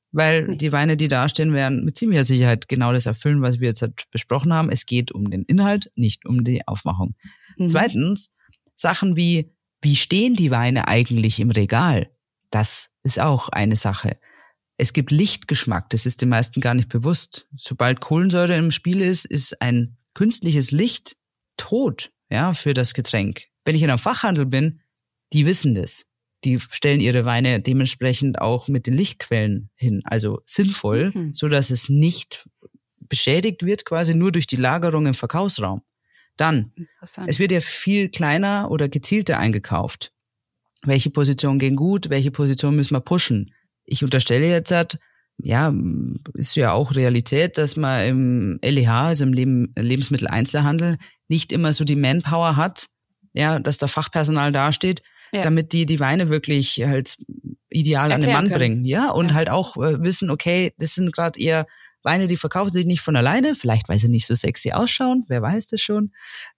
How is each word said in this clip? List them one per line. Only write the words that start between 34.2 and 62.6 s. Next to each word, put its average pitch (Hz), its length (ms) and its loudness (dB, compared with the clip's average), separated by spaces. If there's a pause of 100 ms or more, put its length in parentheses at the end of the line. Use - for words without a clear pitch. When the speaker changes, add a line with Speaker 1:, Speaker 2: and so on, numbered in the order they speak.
Speaker 1:
durch 160 160 0
die - 80 -4
Lagerung 151 520 0
im 131 60 2
Verkaufsraum. 117 680 -4 (560)
Dann, 147 400 0
Speaker 2:
Interessant. 175 520 -10
Speaker 1:
es 143 100 0
wird 190 120 2
ja 180 80 2
viel 196 480 -2
kleiner 196 640 0
oder 147 160 0
gezielter 170 520 -2
eingekauft. 101 760 -2 (720)
Welche 139 260 2
Positionen 139 500 0
gehen 135 160 0
gut, 180 340 0
welche 139 220 0
Positionen 143 460 0
müssen 143 180 0
wir 127 60 0
pushen? 117 500 0 (400)
Ich 135 120 -2
unterstelle 131 440 2
jetzt 170 240 0
halt, 170 280 0 (420)
ja, 143 320 2 (600)
ist - 200 -4
ja 123 180 2
auch 131 220 0
Realität, 131 600 0
dass 147 180 0
man 131 320 0
im 123 540 0
L 139 160 2
E 123 100 4
H, 117 200 2
also 151 160 0
im 131 100 2
Leben-, 127 420 2
Lebensmitteleinzelhandel, 143 1200 0 (300)
nicht 156 240 -2
immer 156 220 2
so 156 120 -2
die 143 100 2
Manpower 156 600 2
hat, 170 320 -2 (460)
ja, 151 260 0
dass 143 180 -2
da 143 100 -2
Fachpersonal 151 640 0
dasteht, 151 500 0 (300)
Speaker 2:
Ja. 202 120 -2
Speaker 1:
damit 160 300 0
die 165 120 2
die 151 140 0
Weine 151 300 0
wirklich 147 560 0
halt 135 320 -2 (520)
ideal 151 420 2
an 139 100 2
den 143 80 2
Speaker 2:
Erklären - 40 4
Speaker 1:
Mann 185 160 4
Speaker 2:
können. 175 100 0
Speaker 1:
bringen, 120 260 0
ja, 208 260 0
und 170 180 0
Speaker 2:
Ja. 147 60 2
Speaker 1:
halt 160 140 2
auch, 175 280 -2
äh, 151 260 0
wissen, 180 260 -2
okay, 175 480 0
das 160 180 -6
sind 180 180 0
grad 170 240 -4
eher 160 300 0 (340)
Weine, 180 260 2
die 175 100 0
verkaufen 190 340 -4